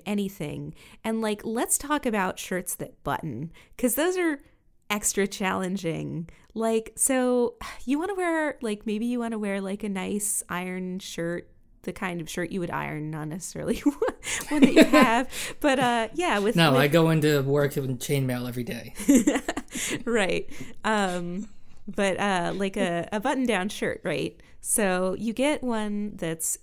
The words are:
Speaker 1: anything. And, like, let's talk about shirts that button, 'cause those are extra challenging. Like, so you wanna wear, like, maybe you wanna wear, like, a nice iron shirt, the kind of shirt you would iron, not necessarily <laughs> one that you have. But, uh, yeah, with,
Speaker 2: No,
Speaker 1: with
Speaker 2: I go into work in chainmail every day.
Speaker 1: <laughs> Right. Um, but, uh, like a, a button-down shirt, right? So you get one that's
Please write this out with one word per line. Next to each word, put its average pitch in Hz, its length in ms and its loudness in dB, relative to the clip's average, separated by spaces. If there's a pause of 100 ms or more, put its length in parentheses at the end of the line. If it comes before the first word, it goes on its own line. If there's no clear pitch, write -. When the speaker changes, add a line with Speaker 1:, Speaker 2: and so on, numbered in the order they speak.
Speaker 1:
anything. 160 680 -6 (300)
And, 220 180 -2
like, 214 220 -2
let's 240 340 -2
talk 285 280 -2
about 202 340 0
shirts - 360 -6
that - 280 -12
button, 143 480 -6 (260)
'cause 247 180 2
those 359 220 0
are 320 220 0 (500)
extra 208 380 0
challenging. 175 1040 -4 (240)
Like, 226 420 0
so 247 600 2 (300)
you 285 140 0
wanna 381 160 -4
wear, 330 460 0
like, 208 240 -6
maybe 220 200 -2
you 240 140 -2
wanna 233 200 -4
wear, 202 200 -2
like, 196 240 -6
a 214 60 -4
nice 190 580 -2
iron 180 520 -6
shirt, 170 500 -6 (320)
the 185 100 -8
kind 175 300 -6
of 156 80 -10
shirt 175 220 -4
you 185 100 -4
would 170 100 -4
iron, 151 400 -4
not 156 160 -6
necessarily 156 520 -6
<laughs> - 680 -2
one 294 120 4
that - 120 8
you 320 120 12
have. 254 440 6 (300)
But, 277 200 4
uh, 240 340 2
yeah, 302 260 0
with, 202 160 2
Speaker 2:
No, 165 160 8
Speaker 1:
with 135 100 8
Speaker 2:
I 147 60 6
go 160 220 6
into 151 340 4
work 143 320 2
in 131 220 -2
chainmail 127 500 -2
every 123 160 -4
day. - 300 -8 (140)
Speaker 1:
<laughs> 269 340 6 (640)
Right. 196 440 0 (340)
Um, 185 640 -2 (380)
but, 196 320 0
uh, 180 360 0
like 196 220 -2
a, 170 340 0
a 208 80 -2
button-down 233 500 0
shirt, - 340 -4
right? 156 380 -4 (180)
So 185 600 2
you 220 140 -2
get 277 300 0
one 208 520 -2
that's 165 480 -4